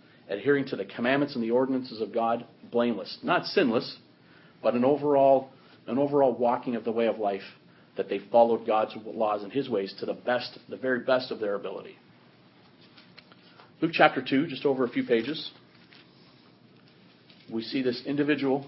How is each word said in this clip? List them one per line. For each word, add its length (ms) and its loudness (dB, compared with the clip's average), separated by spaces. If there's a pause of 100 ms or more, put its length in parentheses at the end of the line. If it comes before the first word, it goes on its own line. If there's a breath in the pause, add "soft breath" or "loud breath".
(280 soft breath)
adhering 380 0
to 100 -6
the 80 -6
commandments 500 0
and 80 -4
the 100 -2
ordinances 500 0
of 100 -6
God, 320 0 (260)
blameless. 520 -2
Not 240 0
sinless, 500 0 (680 loud breath)
but 120 2
an 100 2
overall, 640 4 (380 loud breath)
an 120 -2
overall 340 4
walking 440 0
of 80 -8
the 80 -2
way 140 2
of 120 0
life, 380 -4 (400 soft breath)
that 140 -4
they 80 -2
followed 480 4
God's 280 0 (120)
laws 360 -2
and 100 -12
his 180 -4
ways 300 -2
to 60 -6
the 60 -6
best, 460 -4 (100)
the 80 -12
very 240 -2
best 300 0
of 100 -6
their 140 -2
ability. 420 -10 (1800 loud breath)
Luke 140 0
chapter 260 4
two, 280 0
just 180 -6
over 160 2
a 60 0
few 160 -4
pages, 480 -2 (2000)
we 140 -6
see 180 -6
this 240 -2
individual 640 0